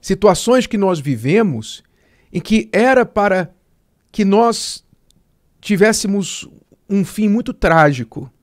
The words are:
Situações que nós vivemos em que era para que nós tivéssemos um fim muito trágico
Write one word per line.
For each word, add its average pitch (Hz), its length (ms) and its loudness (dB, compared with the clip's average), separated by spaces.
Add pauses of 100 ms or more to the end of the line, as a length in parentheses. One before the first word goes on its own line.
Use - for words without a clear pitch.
Situações 208 640 0
que 220 100 -4
nós 190 220 0
vivemos 135 840 -4 (480)
em 175 100 -6
que 214 300 -2
era 247 340 2
para 190 480 -2 (580)
que 208 140 -2
nós 220 580 0 (760)
tivéssemos 202 880 0 (420)
um 196 160 0
fim 214 240 -2
muito 226 240 -2
trágico 147 800 0 (120)